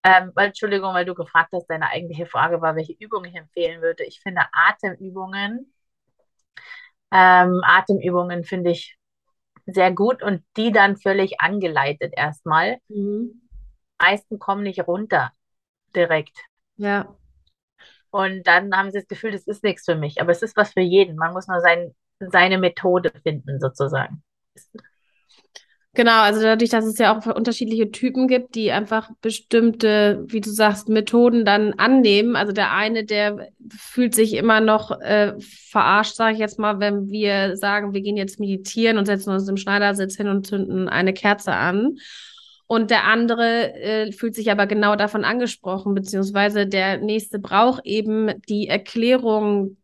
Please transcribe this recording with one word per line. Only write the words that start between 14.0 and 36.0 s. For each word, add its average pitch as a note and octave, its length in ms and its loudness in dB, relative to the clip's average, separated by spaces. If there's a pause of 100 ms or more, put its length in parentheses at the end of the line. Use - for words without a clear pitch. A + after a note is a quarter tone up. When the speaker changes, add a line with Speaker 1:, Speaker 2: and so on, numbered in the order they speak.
Speaker 1:
meisten G3+ 360 -2
kommen G3+ 240 -4
nicht F#3 240 -6
runter F#3 440 -2 (640)
direkt. E3+ 400 -2 (420)
Speaker 2:
Ja. G3+ 380 -4 (960)
Speaker 1:
Und F#3+ 380 -4
dann F#3+ 280 2
haben G3 160 -2
sie G3+ 80 -6
das F#3+ 80 -12
Gefühl, G#3+ 240 -8
das G3+ 140 -10
ist G#3 180 -10
nichts G3 220 -2
für E3+ 100 0
mich. D3+ 240 -6
Aber F3 120 0
es E3+ 100 2
ist - 160 -4
was F#3 160 0
für F#3 80 0
jeden. F3+ 340 4
Man E3 180 -4
muss F#3+ 140 -10
nur F3 140 -2
sein, E3+ 320 0 (260)
seine F#3 380 2
Methode F3+ 540 0 (120)
finden, C#3 360 -6
sozusagen. C3+ 640 -4 (1700)
Speaker 2:
Genau, A#3 280 6
also G#3+ 200 4
dadurch, A3+ 280 4
dass A3 160 2
es A3 140 -4
ja A3 180 4
auch A3 80 -10
unterschiedliche A3+ 680 -2
Typen B3+ 380 -2
gibt, B3 260 0
die G#3+ 160 0
einfach G#3+ 380 -2 (120)
bestimmte, A3 1040 2
wie A3 140 -6
du G#3 100 -8
sagst, G#3 380 2
Methoden A#3 560 4
dann G#3 300 2
annehmen. A3 640 4
Also G3+ 160 -2
der G3 200 0
eine, A3 300 -2
der G#3 460 -2 (200)
fühlt A#3 460 -2
sich A3 200 2
immer A3 260 4
noch, G#3+ 300 2 (100)
äh, G#3 320 0 (360)
verarscht, G#3 460 2